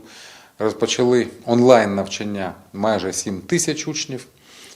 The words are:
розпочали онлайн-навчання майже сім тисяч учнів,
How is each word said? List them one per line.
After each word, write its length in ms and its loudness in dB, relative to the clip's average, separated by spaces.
розпочали 680 0
онлайн-навчання 1080 2
майже 400 -2
сім 280 -6
тисяч 460 -4
учнів, 380 -10